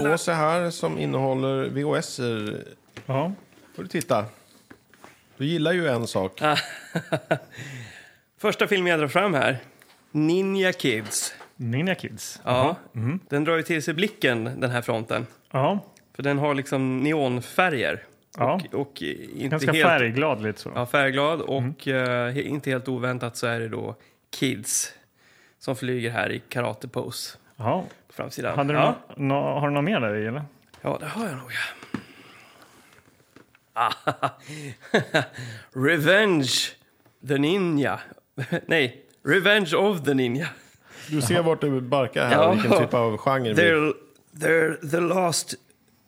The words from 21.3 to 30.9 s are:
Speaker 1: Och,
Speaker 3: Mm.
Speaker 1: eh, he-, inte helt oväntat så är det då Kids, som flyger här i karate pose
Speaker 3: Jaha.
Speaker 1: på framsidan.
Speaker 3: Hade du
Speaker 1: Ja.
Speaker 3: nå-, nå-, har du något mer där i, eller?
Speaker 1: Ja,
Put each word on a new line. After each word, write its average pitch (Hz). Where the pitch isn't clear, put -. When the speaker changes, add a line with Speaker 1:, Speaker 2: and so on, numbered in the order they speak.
Speaker 1:
Och, 135
Speaker 3:
Mm. 131
Speaker 1:
eh, 123
he-, 143
inte 139
helt 127
oväntat 123
så 123
är 117
det 113
då 107
Kids, -
som 135
flyger 123
här 107
i 117
karate 120
pose -
Speaker 3:
Jaha. 131
Speaker 1:
på -
framsidan. 123
Speaker 3:
Hade 143
du 147
Speaker 1:
Ja. 220
Speaker 3:
nå-, 147
nå-, 139
har 147
du 143
något 143
mer 185
där 107
i, 107
eller? 139
Speaker 1:
Ja, 143